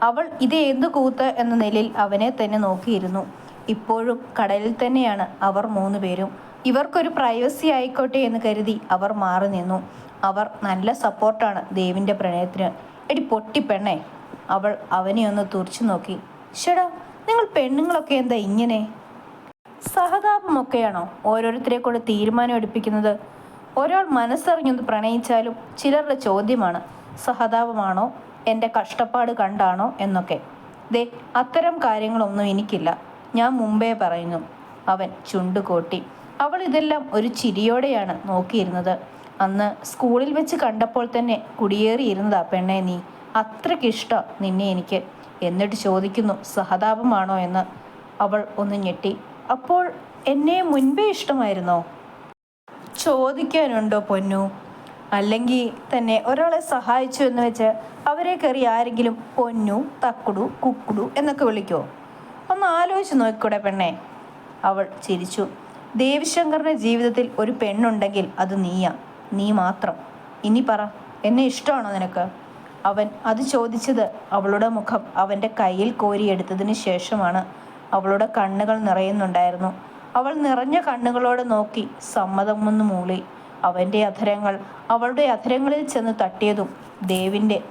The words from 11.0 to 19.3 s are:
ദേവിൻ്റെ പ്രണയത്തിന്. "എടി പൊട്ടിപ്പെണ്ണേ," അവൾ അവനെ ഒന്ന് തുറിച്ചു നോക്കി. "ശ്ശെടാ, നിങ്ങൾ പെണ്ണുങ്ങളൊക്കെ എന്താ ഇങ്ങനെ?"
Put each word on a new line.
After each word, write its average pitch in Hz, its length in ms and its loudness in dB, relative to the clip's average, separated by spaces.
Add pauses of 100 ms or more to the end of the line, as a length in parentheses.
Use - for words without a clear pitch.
ദേവിൻ്റെ 190 380 0
പ്രണയത്തിന്. 180 560 -2 (400)
"എടി 277 220 0
പൊട്ടിപ്പെണ്ണേ," 208 640 0 (540)
അവൾ 196 220 0 (200)
അവനെ 196 360 2
ഒന്ന് 202 260 0
തുറിച്ചു 190 300 -4
നോക്കി. 185 320 -2 (380)
"ശ്ശെടാ, 359 320 2 (380)
നിങ്ങൾ 440 220 2 (100)
പെണ്ണുങ്ങളൊക്കെ 302 600 2
എന്താ 247 320 2
ഇങ്ങനെ?" 226 320 2 (1080)